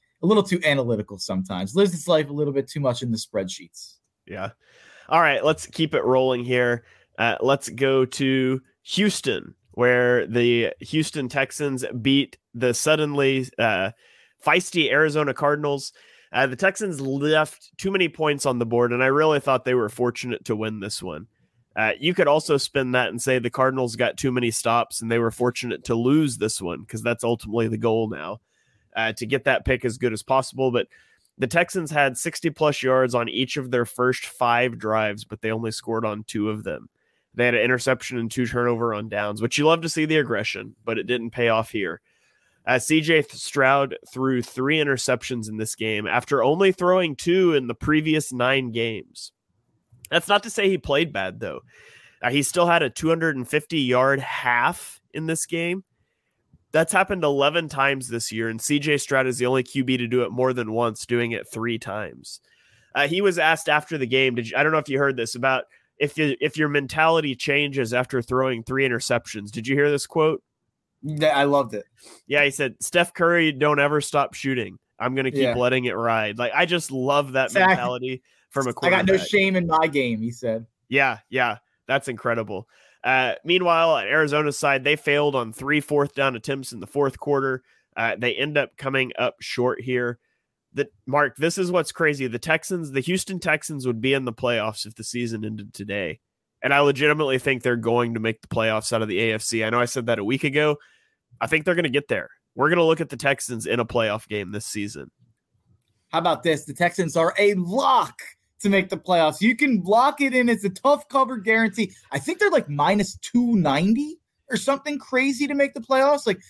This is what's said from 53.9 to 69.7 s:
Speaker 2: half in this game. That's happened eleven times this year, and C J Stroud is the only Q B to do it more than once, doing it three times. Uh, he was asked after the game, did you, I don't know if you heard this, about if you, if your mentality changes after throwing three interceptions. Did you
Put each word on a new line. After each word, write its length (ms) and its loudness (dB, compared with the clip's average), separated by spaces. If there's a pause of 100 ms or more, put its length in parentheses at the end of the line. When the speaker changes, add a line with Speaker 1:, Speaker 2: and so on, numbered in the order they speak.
Speaker 2:
half 800 -2 (120)
in 120 -8
this 200 -4
game. 380 -4 (880)
That's 220 2
happened 300 2
eleven 460 2
times 380 0
this 240 -6
year, 180 -4
and 120 -8
C 180 0
J 180 0
Stroud 300 0
is 100 -2
the 80 0
only 180 2
Q 200 -2
B 140 0
to 100 -2
do 160 2
it 80 -4
more 220 0
than 180 -4
once, 340 -2
doing 260 0
it 180 -8
three 300 -4
times. 600 -10 (540)
Uh, 140 2
he 140 0
was 160 2
asked 320 2
after 280 0
the 100 -2
game, 280 2
did 140 -6
you, 80 -4
I 60 4
don't 80 4
know 60 2
if 120 -2
you 100 0
heard 180 2
this, 180 -6
about 300 0 (320)
if 200 -2
you, 240 2
if 160 -2
your 100 2
mentality 680 2
changes 580 -2
after 280 0
throwing 420 -2
three 220 0
interceptions. 640 -2
Did 160 -10
you 100 0